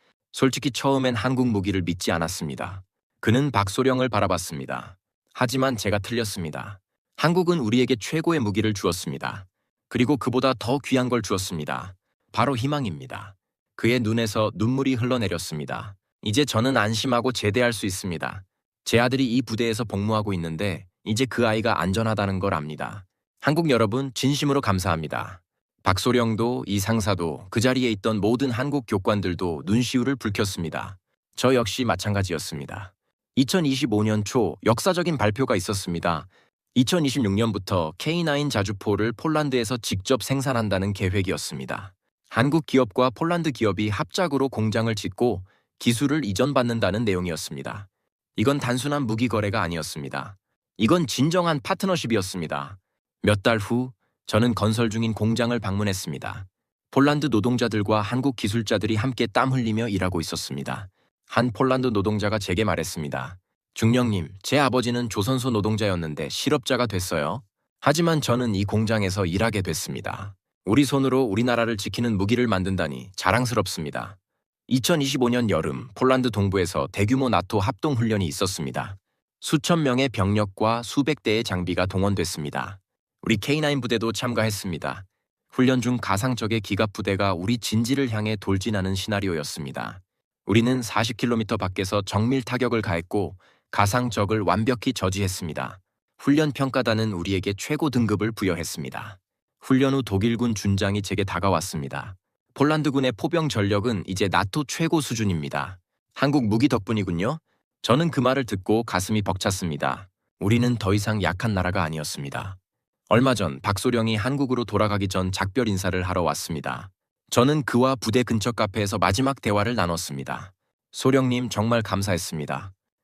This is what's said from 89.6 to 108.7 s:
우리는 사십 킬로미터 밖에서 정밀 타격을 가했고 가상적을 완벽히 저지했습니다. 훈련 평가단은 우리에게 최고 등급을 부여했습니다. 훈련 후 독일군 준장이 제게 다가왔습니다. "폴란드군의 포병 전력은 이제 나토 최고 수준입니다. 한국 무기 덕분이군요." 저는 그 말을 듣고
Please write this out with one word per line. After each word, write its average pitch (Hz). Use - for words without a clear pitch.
우리는 120
사십 110
킬로미터 117
밖에서 95
정밀 117
타격을 120
가했고 87
가상적을 110
완벽히 110
저지했습니다. 92
훈련 147
평가단은 113
우리에게 95
최고 151
등급을 110
부여했습니다. 82
훈련 135
후 131
독일군 113
준장이 101
제게 98
다가왔습니다. 87
"폴란드군의 139
포병 160
전력은 104
이제 98
나토 98
최고 165
수준입니다. 85
한국 139
무기 113
덕분이군요." 107
저는 147
그 -
말을 131
듣고 107